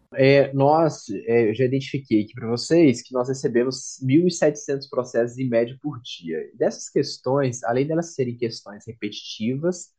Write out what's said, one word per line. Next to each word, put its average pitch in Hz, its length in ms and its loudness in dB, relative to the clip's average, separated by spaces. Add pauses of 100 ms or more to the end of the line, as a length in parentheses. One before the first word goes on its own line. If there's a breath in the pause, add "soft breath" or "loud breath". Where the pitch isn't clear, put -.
(140)
É, 135 400 6
nós, 143 560 2 (160)
é, 117 240 4
eu 107 40 0
já 127 120 0
identifiquei 135 580 0
aqui - 100 -16
pra 113 160 -8
vocês 151 520 4
que - 120 -14
nós 127 140 0
recebemos 131 760 -2
mil 139 240 4
e 175 60 2
setecentos 151 580 -2
processos 120 480 -2
em 131 120 -2
média 120 320 0
por 147 200 -8
dia. - 520 -10
E - 40 -20
dessas 175 320 -2
questões, 135 760 -2
além 127 220 0
delas 160 300 -4
serem 120 220 -4
questões 110 500 -8
repetitivas, 127 1120 -6